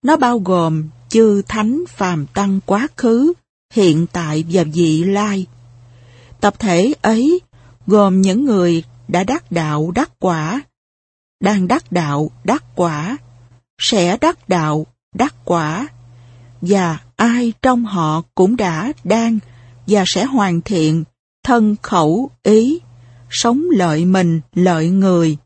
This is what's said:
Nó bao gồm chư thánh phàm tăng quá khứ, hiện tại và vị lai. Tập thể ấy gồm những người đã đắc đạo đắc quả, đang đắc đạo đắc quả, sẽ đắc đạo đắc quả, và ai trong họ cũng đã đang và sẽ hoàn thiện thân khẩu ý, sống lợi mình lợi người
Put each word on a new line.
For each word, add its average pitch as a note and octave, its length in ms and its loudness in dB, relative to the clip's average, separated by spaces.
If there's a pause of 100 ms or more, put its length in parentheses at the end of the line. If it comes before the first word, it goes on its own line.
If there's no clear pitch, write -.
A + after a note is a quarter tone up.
Nó D4+ 140 2
bao A#3+ 220 0
gồm E3 500 -2 (200)
chư G#3+ 340 4
thánh A3+ 460 -4
phàm E3+ 380 -4
tăng G3 400 -2
quá G#3+ 300 0
khứ, B3+ 360 2 (420)
hiện E3+ 380 4
tại D#3+ 380 -4
và F3 220 2
vị D#3+ 320 2
lai. G3 420 -2 (960)
Tập G3+ 180 2
thể G3 440 0
ấy C4 380 2 (460)
gồm F#3+ 340 4
những G3 240 2
người F3 400 0 (240)
đã F3 160 -2
đắc B3 280 -6
đạo D#3 420 -4
đắc C4 240 -2
quả, F3 440 -4 (760)
đang F#3+ 280 0
đắc B3 240 -2
đạo D3+ 380 -2 (140)
đắc B3 200 -2 (100)
quả, E3+ 420 -4 (640)
sẽ F#3 400 0
đắc E4 280 -2
đạo D#3 380 -2 (280)
đắc B3 200 -2 (100)
quả, E3+ 440 -4 (720)
và F3 380 0 (180)
ai A#3 360 0 (100)
trong B3 220 0
họ E3 380 -2 (120)
cũng G3 220 2
đã F#3+ 360 -4 (120)
đang A3+ 340 0 (480)
và G3 200 2
sẽ G3 180 -2
hoàn G3+ 360 0
thiện D#3+ 440 -2 (400)
thân A3 380 2
khẩu F#3 480 0 (120)
ý, A#3 380 2 (500)
sống B3+ 400 0
lợi F3 340 2
mình F3 360 2 (140)
lợi F3 360 2
người F3+ 560 2